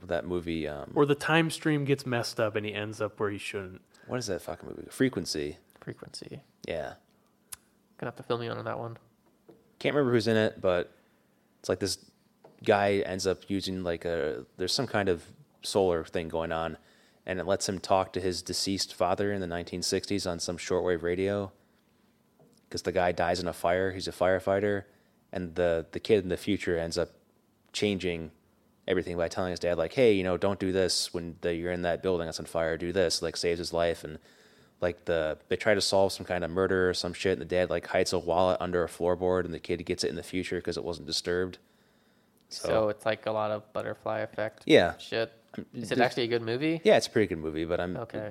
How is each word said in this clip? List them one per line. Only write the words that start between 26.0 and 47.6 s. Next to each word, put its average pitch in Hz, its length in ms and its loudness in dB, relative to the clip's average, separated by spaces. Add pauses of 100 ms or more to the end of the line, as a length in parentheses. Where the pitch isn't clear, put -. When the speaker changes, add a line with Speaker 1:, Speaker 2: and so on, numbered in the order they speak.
Speaker 1:
in 92 60 -6
the 87 80 0
future 92 400 0
ends 82 220 -4
up 82 100 -2 (640)
changing 87 560 -2 (580)
everything 90 300 0
by 85 100 0
telling 92 240 -2
his 85 80 -6
dad, 87 180 0
like, 82 160 -2
"Hey, 123 200 8
you 95 100 2
know, 90 140 2
don't 98 220 0
do 95 120 0
this 92 420 2
when 85 280 -6
the, 87 140 0
you're 85 160 -4
in 87 120 -2
that 85 200 0
building 87 240 0
that's 80 120 -8
on 80 60 -10
fire. 82 320 0
Do 85 140 -4
this," 87 320 2
like, 82 140 -4
saves 85 220 0
his 85 140 -6
life. 85 300 0
And, 78 160 -10 (600)
like, 90 240 -2
the, 78 320 0 (100)
they - 80 0
try 110 180 2
to 98 80 4
solve 98 320 4
some 95 140 -10
kind 90 160 -2
of 82 80 -4
murder 92 380 2
or 87 40 2
some 87 180 -4
shit, 92 220 0
and - 80 -2
the 82 40 -8
dad, 90 260 2
like, 85 160 -2
hides 92 260 2
a 90 60 0
wallet 85 420 4
under 87 220 0
a 80 40 0
floorboard, 90 580 0
and 82 80 -6
the 78 60 -8
kid 85 240 -4
gets 90 200 -2
it 87 60 0
in 78 60 -4
the 82 80 -6
future 90 380 -4
'cause 82 160 -4
it - 60 -4
wasn't 78 240 -6
disturbed. 90 500 -2 (920)
Speaker 3:
So - 180 -8
Speaker 1:
So 110 220 2
Speaker 3:
it's, - 160 -6
like, 110 200 -2
a 110 60 0
lot 107 180 0
of 104 240 -6
butterfly 110 460 -4
effect 107 480 -6
Speaker 1:
Yeah. 92 300 8
Speaker 3:
shit. 113 360 -4 (240)
Speaker 1:
Um, - 160 -8
Speaker 3:
Is 120 180 -8
it 131 40 2
Speaker 1:
there's 123 100 6
Speaker 3:
actually 131 200 0
a - 20 -2
good 117 160 0
movie? 151 400 -2
Speaker 1:
Yeah, 202 140 8
it's - 100 2
a - 40 -16
pretty 107 160 4
good 82 120 -4
movie, 78 260 -2